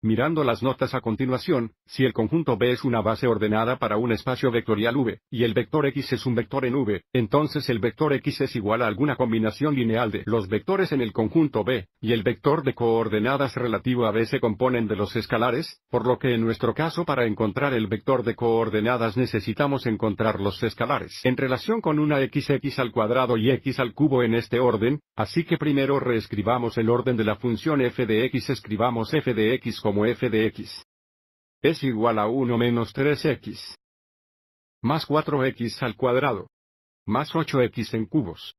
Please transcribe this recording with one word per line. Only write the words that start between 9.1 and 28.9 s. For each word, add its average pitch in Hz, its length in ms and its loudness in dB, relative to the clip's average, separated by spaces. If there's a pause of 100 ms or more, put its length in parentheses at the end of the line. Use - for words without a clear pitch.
combinación 113 580 0
lineal 117 340 2
de 98 160 -4
los 104 220 0
vectores 175 460 0
en 135 80 0
el 113 100 -2
conjunto 117 540 2
B, 113 240 -2 (100)
y 110 140 0
el 113 100 0
vector 139 400 0
de 131 120 0
coordenadas 117 800 0
relativo 120 500 0
a 107 60 2
B 113 140 2
se 135 140 -2
componen 120 480 0
de 104 80 0
los 101 220 -2
escalares, 120 720 -2
por 117 180 0
lo 123 100 2
que 127 160 0
en 113 120 0
nuestro 113 280 0
caso 165 300 -2
para 127 220 0
encontrar 113 480 0
el 110 140 0
vector 117 360 0
de 110 120 -2
coordenadas 113 840 2
necesitamos 123 680 -2
encontrar 107 540 0
los 98 240 -2
escalares 117 640 -4
en 127 100 2
relación 135 460 -2
con 151 180 0
una 147 220 2
X, 135 300 -2
X 135 280 -2
al 123 140 -2
cuadrado 120 420 2
y 113 160 2
X 131 300 -2
al 120 120 -2
cubo 135 300 2
en 113 120 2
este 117 260 0
orden, 120 400 2 (160)
así 165 260 0
que 165 140 -2
primero 139 420 0
reescribamos 117 800 -2
el 113 120 2
orden 123 280 2
de 110 80 2
la 107 100 2
función 131 460 0
f 123 240 0
de 110 220 2
X. - 220 -4
Escribamos 113 640 -2